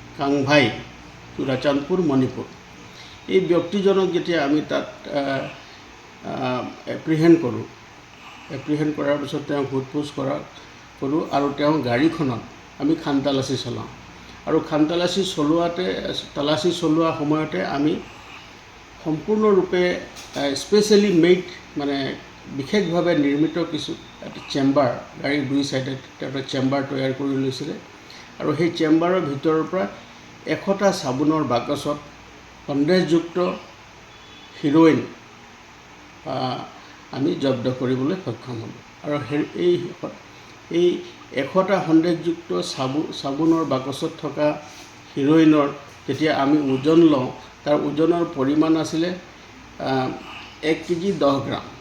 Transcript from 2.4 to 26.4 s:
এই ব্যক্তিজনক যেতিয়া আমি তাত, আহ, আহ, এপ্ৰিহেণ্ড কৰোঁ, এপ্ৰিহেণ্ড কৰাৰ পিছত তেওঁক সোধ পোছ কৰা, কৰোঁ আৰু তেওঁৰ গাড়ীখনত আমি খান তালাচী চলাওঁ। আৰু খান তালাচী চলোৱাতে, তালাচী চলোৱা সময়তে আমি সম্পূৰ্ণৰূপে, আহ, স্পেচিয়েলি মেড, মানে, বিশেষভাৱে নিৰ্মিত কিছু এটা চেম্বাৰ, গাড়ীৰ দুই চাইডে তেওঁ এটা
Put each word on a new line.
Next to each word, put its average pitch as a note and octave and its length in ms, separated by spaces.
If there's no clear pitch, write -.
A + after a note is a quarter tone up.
এই F#3+ 120
ব্যক্তিজনক F#3 720
যেতিয়া D#3+ 300
আমি D3 260
তাত, - 380
আহ, C#3 400
আহ, B2 640
এপ্ৰিহেণ্ড D#3+ 520
কৰোঁ, A2+ 220
এপ্ৰিহেণ্ড D3 440
কৰাৰ C#3+ 200
পিছত C#3+ 300
তেওঁক C#3 240
সোধ C3+ 120
পোছ D3 220
কৰা, C3+ 240
কৰোঁ C#3+ 220
আৰু C#3+ 260
তেওঁৰ D3+ 240
গাড়ীখনত B2 580
আমি D3+ 160
খান C#3 260
তালাচী C3+ 360
চলাওঁ। A2+ 300
আৰু D#3 140
খান D#3 260
তালাচী F3 380
চলোৱাতে, E3+ 880
তালাচী D3+ 360
চলোৱা E3 480
সময়তে D#3 460
আমি C#3+ 340
সম্পূৰ্ণৰূপে, F3+ 920
আহ, C#3 200
স্পেচিয়েলি G#3 580
মেড, F3 280
মানে, C#3 380
বিশেষভাৱে E3+ 680
নিৰ্মিত D3 560
কিছু D3 240
এটা - 180
চেম্বাৰ, C#3 760
গাড়ীৰ C#3 260
দুই C#3 140
চাইডে C3+ 320
তেওঁ C#3 120
এটা C3+ 160